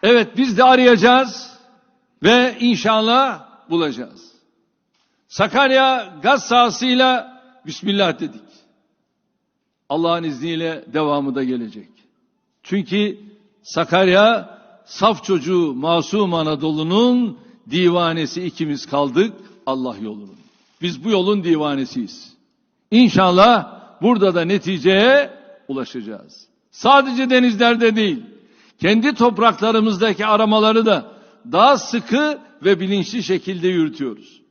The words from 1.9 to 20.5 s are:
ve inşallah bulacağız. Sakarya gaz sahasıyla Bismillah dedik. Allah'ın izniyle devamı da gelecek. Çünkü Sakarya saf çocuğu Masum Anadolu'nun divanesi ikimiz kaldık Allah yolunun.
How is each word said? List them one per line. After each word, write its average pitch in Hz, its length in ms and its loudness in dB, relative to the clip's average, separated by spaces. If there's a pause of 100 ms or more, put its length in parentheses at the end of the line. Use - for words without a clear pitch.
ve 240 360 2
inşallah 226 840 0 (240)
bulacağız. 143 640 -6 (960)
Sakarya 262 880 0 (100)
gaz 254 240 0
sahasıyla 247 880 0 (280)
Bismillah 185 540 -2
dedik. 143 220 -10 (1500)
Allah'ın 170 340 -2
izniyle 160 680 -8
devamı 143 420 -2
da 135 80 -4
gelecek. 113 460 -8 (760)
Çünkü 196 560 -4 (440)
Sakarya 185 960 0 (280)
saf 202 380 -2
çocuğu 170 500 -2
Masum 170 600 -2
Anadolu'nun 165 1080 -2 (300)
divanesi 170 720 -2
ikimiz 151 420 -6
kaldık 143 480 -2 (320)
Allah 127 360 -6
yolunun. 104 360 -14 (440)